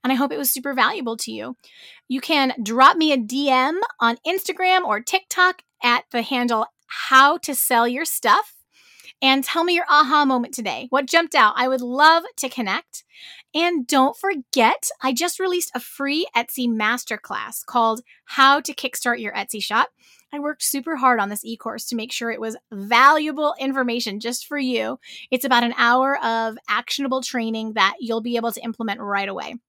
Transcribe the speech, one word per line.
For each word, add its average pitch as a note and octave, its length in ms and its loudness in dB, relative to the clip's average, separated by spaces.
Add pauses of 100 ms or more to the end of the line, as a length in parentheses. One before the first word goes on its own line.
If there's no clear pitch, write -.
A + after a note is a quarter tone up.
And B3+ 80 0
I C4+ 40 2
hope C4+ 160 0
it D4+ 60 -6
was C#4+ 140 -2
super C#4 220 -4
valuable B3+ 440 0
to A3 140 -10
you. A3 260 -12 (500)
You C4 140 -4
can C#4 400 2
drop B3+ 360 6
me D#4 140 4
a C#4 60 2
D B3+ 320 -2
M C4 300 2 (200)
on A#3 180 2 (100)
Instagram F#4 560 0
or G#3 160 -2
TikTok F#4 640 0 (220)
at A#3+ 280 2
the A#3+ 100 0
handle A#3+ 460 -2 (200)
How C#4 520 6
to C#4+ 160 -6
Sell A#3+ 320 2
Your C4 180 -4
Stuff. - 460 2 (680)
And C4+ 220 2
tell E4 200 -2
me F4 120 0
your E4+ 120 0
aha D4 380 4
moment B3+ 280 0
today. G#3 360 -6
What C4+ 160 0
jumped E4 300 0
out? A#3 200 6
I B3+ 120 0
would C4 140 0
love D4+ 420 4 (140)
to C4 120 -6
connect. A3+ 540 -6 (500)
And D#4+ 340 0
don't C#4 300 4
forget, C#4+ 720 0 (120)
I C4+ 120 0
just E4 260 -4
released F4+ 340 -2
a B3+ 60 -6
free C#4+ 560 -4
Etsy B3 320 -2
masterclass A3 1000 -6
called A3+ 360 0 (240)
How C#4 340 4
to D4+ 140 -8
Kickstart A#3+ 480 -6
Your G#3+ 120 -8
Etsy G3+ 300 -8
Shop. A3+ 240 0 (460)
I D4 60 -8
worked D4 240 -6
super C#4 340 -4
hard B3 240 2
on G3+ 80 -2
this G#3 160 -10
e-course A3+ 400 -10
to B3 100 -6
make A3+ 160 -6
sure A#3 180 -6
it G#3+ 120 -6
was A3 160 -8 (160)
valuable C#4+ 840 4
information A#3+ 640 -2
just A#3+ 280 -8
for D4 100 -6
you. B3 420 -2 (320)
It's B3+ 140 -2
about A#3+ 180 2
an A#3 140 -2
hour C4 440 2
of A3+ 360 -2 (100)
actionable B3+ 540 -4
training A3+ 520 -6
that G3+ 280 2
you'll A3+ 200 -4
be A#3+ 140 -4
able A#3 160 -2
to - 120 -12
implement A3+ 360 -6
right G3+ 300 -4
away. F#3 260 -10 (140)